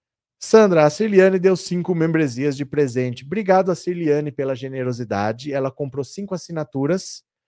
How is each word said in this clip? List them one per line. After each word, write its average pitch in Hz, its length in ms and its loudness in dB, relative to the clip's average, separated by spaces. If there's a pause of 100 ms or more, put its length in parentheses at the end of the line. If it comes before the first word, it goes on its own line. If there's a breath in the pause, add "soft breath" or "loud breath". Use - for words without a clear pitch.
(380)
Sandra, 190 460 6
a 151 60 6
Cirliane 190 480 4
deu 185 180 2
cinco 175 380 -4
membresias 147 600 0
de 143 80 -6
presente. 127 600 -2
Obrigado 185 460 0
a 170 40 0
Cirliane 151 560 -2
pela 135 240 -4
generosidade. 123 960 -4
Ela 135 180 -2
comprou 135 340 -8
cinco 196 300 -10
assinaturas 160 880 -6 (240)